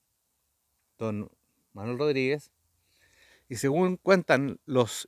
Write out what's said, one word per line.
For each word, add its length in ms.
don 320
Manuel 260
Rodríguez, 500
y 80
según 400
cuentan 680
los 420